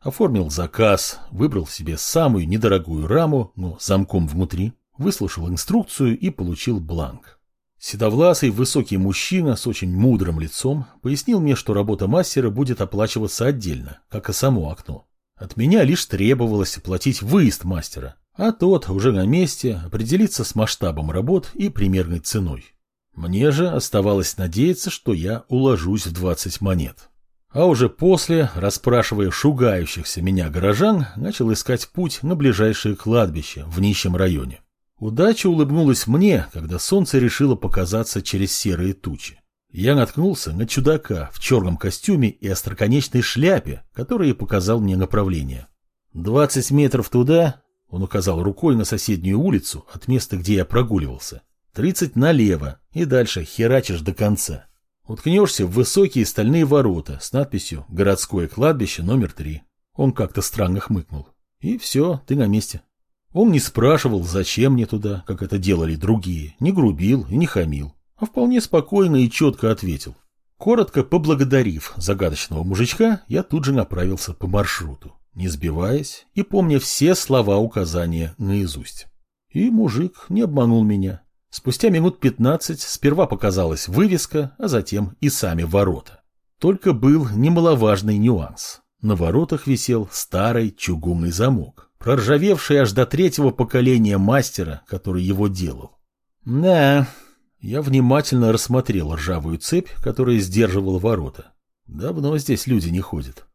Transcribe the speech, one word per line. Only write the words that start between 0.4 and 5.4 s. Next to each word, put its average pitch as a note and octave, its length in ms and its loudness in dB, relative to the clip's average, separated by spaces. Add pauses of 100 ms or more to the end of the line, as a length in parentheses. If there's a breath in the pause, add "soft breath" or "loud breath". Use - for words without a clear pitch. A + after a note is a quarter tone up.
заказ, F2+ 680 0 (120)
выбрал G#2 360 -2
себе D#2+ 300 -8
самую A#2+ 500 0
недорогую E2+ 600 0
раму, C#3 480 0
но F2+ 240 -8
с - 60 -12
замком F#2+ 420 0
внутри, F2 460 -4 (240)
выслушал G#2 500 -4